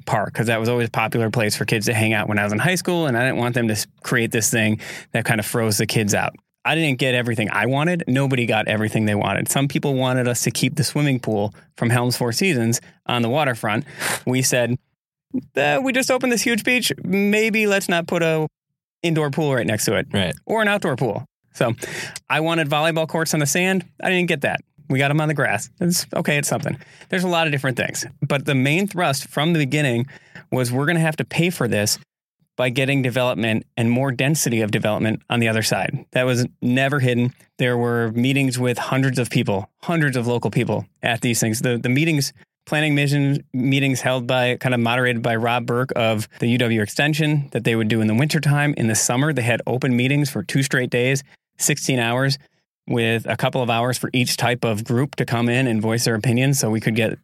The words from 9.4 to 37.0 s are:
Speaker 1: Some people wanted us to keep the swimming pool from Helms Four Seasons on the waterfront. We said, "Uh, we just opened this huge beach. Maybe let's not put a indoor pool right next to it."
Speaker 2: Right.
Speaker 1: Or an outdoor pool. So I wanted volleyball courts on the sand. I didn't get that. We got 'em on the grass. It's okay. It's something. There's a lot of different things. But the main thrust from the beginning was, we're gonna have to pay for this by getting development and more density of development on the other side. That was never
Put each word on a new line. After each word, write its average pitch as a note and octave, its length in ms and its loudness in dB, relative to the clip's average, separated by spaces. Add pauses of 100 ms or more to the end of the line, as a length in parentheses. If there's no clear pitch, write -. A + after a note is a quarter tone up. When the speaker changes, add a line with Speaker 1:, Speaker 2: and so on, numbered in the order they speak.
Speaker 1:
Some C#3 180 2
people C#3+ 280 -2
wanted B2+ 320 0
us B2 160 -2
to - 80 0
keep C#3 240 -2
the D3 100 0
swimming C#3+ 340 0
pool G#2 340 -2 (220)
from A#2 140 -2
Helms B2 280 0
Four A#2+ 140 0
Seasons A#2 480 0 (260)
on A#2+ 160 0
the A2+ 80 0
waterfront. A#2+ 540 0 (420)
We B2+ 180 0
said, B2 340 0 (800)
"Uh, C4+ 280 2
we C4 80 0
just B3 180 0
opened B3+ 220 0
this A3+ 120 0
huge A#3 200 0
beach. B3 300 0 (100)
Maybe G#3 640 2
let's G3 220 0
not E3+ 180 0
put E3+ 160 0
a D#3+ 240 2 (560)
indoor D#3 280 2
pool D3 220 0
right A2+ 140 0
next G#2+ 180 0
to A2 100 0
it." F#2 180 -2
Speaker 2:
Right. F#2+ 200 0 (120)
Speaker 1:
Or A3 160 0
an G#3 80 2
outdoor G3+ 260 0
pool. A#2+ 300 -2 (280)
So A#2+ 200 0 (560)
I C#3 100 2
wanted D#3+ 300 0
volleyball D#3 380 2
courts D#3+ 260 -2
on D#3 80 2
the C#3+ 40 2
sand. F3+ 380 2 (180)
I - 80 -2
didn't F3+ 180 2
get D#3+ 140 0
that. G2 200 -2 (280)
We C3 100 2
got C#3 120 2
'em D3+ 80 2
on D3+ 80 2
the D#3 60 2
grass. A#2 360 -2 (120)
It's F3 320 0
okay. E3 240 0
It's C#3+ 100 -2
something. - 300 -2 (320)
There's F#3 160 0
a - 20 -2
lot E3 180 2
of D3+ 60 0
different C3+ 240 0
things. - 300 -4 (200)
But C#3+ 200 0
the D3 100 0
main D3 320 2
thrust E3+ 400 -2
from D#3 240 -2
the E3 80 2
beginning C#3 480 0 (420)
was, B2+ 220 -2
we're C3 140 0
gonna E3+ 160 2
have D#3+ 160 0
to C3 80 -2
pay E3+ 240 0
for D#3 180 0
this G#2 320 0 (560)
by B2+ 140 0
getting C3+ 320 2
development A#2 640 0 (100)
and A#2 160 0
more C3 220 0
density C3 480 0
of G#2+ 100 -2
development A2 580 0
on A#2+ 120 0
the A#2 80 2
other A2 120 0
side. G#2+ 500 -4
That B2+ 120 2
was B2 240 0 (140)
never C3 400 0